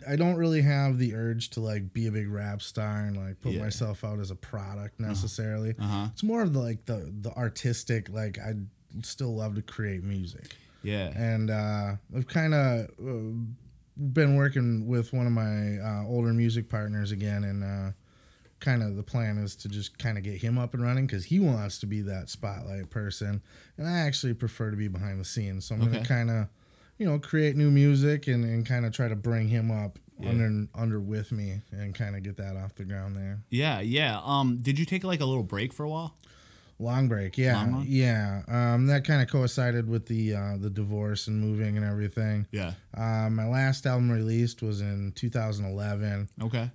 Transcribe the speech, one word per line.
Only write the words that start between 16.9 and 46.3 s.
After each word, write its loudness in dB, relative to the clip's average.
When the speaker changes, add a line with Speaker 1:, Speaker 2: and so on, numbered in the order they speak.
Speaker 1:
again, -2
and, -2
uh, -4
kinda 0
the -6
plan -2
is -4
to -8
just -8
kinda -2
get -6
him 0
up -2
and -2
running, 2
'cause -2
he 4
wants 2
to -6
be -2
that -4
spotlight -6
person, -4
and -4
I 0
actually 0
prefer -4
to -4
be -2
behind -4
the -6
scenes. -4
So -4
I'm 2
gonna 4
Speaker 2:
Okay. -2
Speaker 1:
kinda, 2
you -2
know, 2
create 2
new 6
music 6
and, 2
and 0
kinda 0
try 0
to 0
bring 2
him 2
up -2
Speaker 2:
Yeah. -4
Speaker 1:
under, 2
under -2
with -4
me -4
and -6
kinda -4
get -8
that -6
off -8
the -12
ground -6
there. -8
Speaker 2:
Yeah, 0
yeah. 0
Um, 2
did 0
you 2
take, -2
like, 0
a 0
little 0
break -2
for -8
a -4
while? -6
Speaker 1:
Long 2
break, 0
yeah, 4
Speaker 2:
Long 2
one? -2
Speaker 1:
yeah. 2
Um, 4
that 4
kinda 6
coincided 2
with 0
the, 2
uh, -2
the -2
divorce -2
and 0
moving 0
and 0
everything. 0
Speaker 2:
Yeah. -4
Speaker 1:
Uh, 0
my 0
last 2
album 2
released 2
was -2
in -2
two -2
thousand -2
eleven. -2